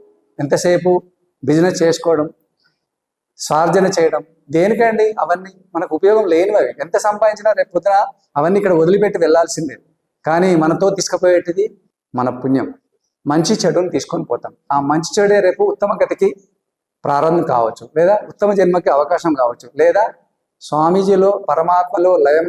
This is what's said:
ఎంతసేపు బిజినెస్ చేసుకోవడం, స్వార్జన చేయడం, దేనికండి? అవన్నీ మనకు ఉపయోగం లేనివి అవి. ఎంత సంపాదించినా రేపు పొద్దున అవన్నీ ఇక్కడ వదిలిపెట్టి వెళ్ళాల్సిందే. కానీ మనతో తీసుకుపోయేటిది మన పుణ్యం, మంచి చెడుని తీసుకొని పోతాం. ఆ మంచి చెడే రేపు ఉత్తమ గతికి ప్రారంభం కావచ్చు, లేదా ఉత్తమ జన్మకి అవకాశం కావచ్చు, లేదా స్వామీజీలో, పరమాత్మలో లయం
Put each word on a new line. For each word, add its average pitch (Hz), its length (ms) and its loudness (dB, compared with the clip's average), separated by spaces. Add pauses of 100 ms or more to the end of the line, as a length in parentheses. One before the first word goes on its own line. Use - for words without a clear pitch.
(420)
ఎంతసేపు 175 480 0 (580)
బిజినెస్ 170 340 2
చేసుకోవడం, 165 440 0 (1160)
స్వార్జన 170 420 0 (100)
చేయడం, 156 260 0 (340)
దేనికండి? 214 500 2 (160)
అవన్నీ 180 300 -4 (220)
మనకు 165 240 -6
ఉపయోగం 214 340 4
లేనివి 196 280 2
అవి. 135 120 0 (120)
ఎంత 175 120 -4 (100)
సంపాదించినా 214 440 0 (100)
రేపు - 160 -4
పొద్దున 196 220 0 (400)
అవన్నీ 175 220 2
ఇక్కడ 190 200 0
వదిలిపెట్టి 196 440 0
వెళ్ళాల్సిందే. 156 520 0 (520)
కానీ 175 220 2 (140)
మనతో 165 240 0 (100)
తీసుకుపోయేటిది 180 680 0 (480)
మన 123 140 -2 (120)
పుణ్యం, 135 260 -2 (600)
మంచి 160 360 0
చెడుని 175 320 0
తీసుకొని 165 380 -6
పోతాం. 120 200 -8 (220)
ఆ 143 40 0 (120)
మంచి 160 260 -2
చెడే 208 300 2
రేపు 180 160 0 (120)
ఉత్తమ 202 180 -4 (100)
గతికి 190 280 0 (720)
ప్రారంభం 156 500 0
కావచ్చు, 117 300 -2 (140)
లేదా 180 160 4 (180)
ఉత్తమ 208 260 -2
జన్మకి 180 400 2
అవకాశం 160 420 0
కావచ్చు, 120 280 -4 (140)
లేదా 175 220 2 (640)
స్వామీజీలో, 185 640 2 (180)
పరమాత్మలో 175 600 0 (160)
లయం 160 220 2